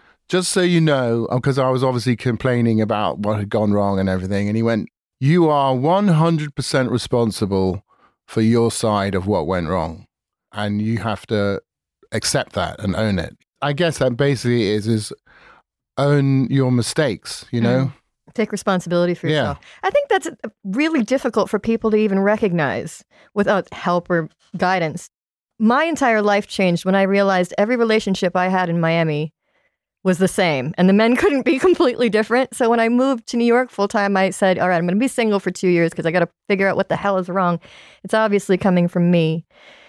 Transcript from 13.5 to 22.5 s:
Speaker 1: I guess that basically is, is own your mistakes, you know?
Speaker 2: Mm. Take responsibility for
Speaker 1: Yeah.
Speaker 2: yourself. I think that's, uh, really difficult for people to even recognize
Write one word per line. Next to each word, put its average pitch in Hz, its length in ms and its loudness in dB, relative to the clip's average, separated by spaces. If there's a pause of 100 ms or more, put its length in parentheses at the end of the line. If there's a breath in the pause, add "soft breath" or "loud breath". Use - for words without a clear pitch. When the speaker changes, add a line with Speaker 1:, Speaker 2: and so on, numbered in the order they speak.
Speaker 1:
I 147 120 -2
guess 165 240 -2
that 127 200 0
basically 120 520 0
is, 107 180 -2
is 110 260 -2 (840 soft breath)
own 139 500 2
your 131 240 0
mistakes, 123 800 -4
you 120 100 -2
know? 127 240 2
Speaker 2:
Mm. 123 80 -6 (400)
Take 214 180 -4
responsibility 175 640 -2
for - 140 -8
Speaker 1:
Yeah. 151 120 0
Speaker 2:
yourself. 143 200 -4 (240 loud breath)
I 381 80 0
think 571 180 0
that's, 381 180 0
uh, - 60 -12 (300)
really 269 400 0
difficult 226 460 -2
for 202 100 -2
people 226 320 -2
to 214 60 2
even 202 220 2
recognize 175 840 -2 (320 soft breath)